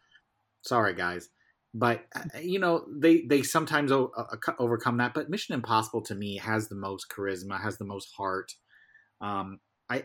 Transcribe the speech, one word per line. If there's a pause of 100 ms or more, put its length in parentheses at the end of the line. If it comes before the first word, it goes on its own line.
(600)
Sorry,
guys. (460)
But, (100)
uh,
you
know,
they,
they
sometimes
o-,
uh,
co-,
overcome
that.
But
Mission
Impossible,
to
me,
has
the
most
charisma,
has
the
most
heart. (680)
Um, (300)
I,